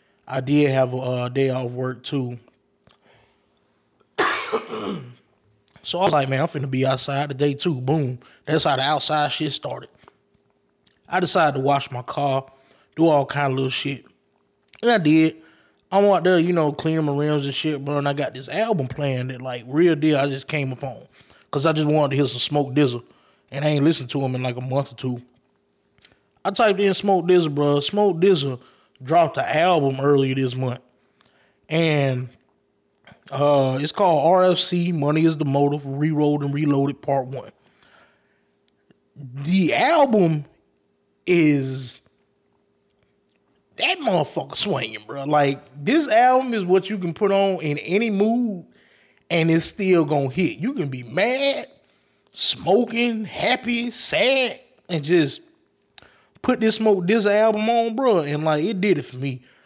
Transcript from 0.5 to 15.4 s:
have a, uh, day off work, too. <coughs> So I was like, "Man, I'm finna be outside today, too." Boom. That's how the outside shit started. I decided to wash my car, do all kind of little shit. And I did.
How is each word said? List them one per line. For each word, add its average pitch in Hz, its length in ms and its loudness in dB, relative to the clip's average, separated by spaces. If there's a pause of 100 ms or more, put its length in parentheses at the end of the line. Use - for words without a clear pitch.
have 131 240 2
a, - 20 -4
uh, 127 320 -4
day 135 220 0
off 127 200 -4
work, 127 320 -8
too. 127 360 -6 (1800)
<coughs> - 840 -6 (840)
So 175 120 -6
I 185 60 0
was 185 80 2
like, 135 180 2
"Man, 135 100 0
I'm 165 80 0
finna 131 220 -6
be 131 160 0
outside 139 420 -2
today, 143 240 0
too." 143 260 -4
Boom. 127 400 -2 (280)
That's 151 180 0
how 151 100 2
the 131 80 -2
outside 147 480 0
shit 151 220 -4
started. 127 380 -10 (1160)
I 185 140 -2
decided 156 380 2
to - 20 -4
wash 139 300 0
my 123 100 -8
car, 135 460 -2 (500)
do 160 100 4
all 143 200 4
kind 143 220 -2
of 131 40 0
little 131 160 -2
shit. 127 380 -6 (760)
And 233 100 2
I 233 60 4
did. 160 400 4 (560)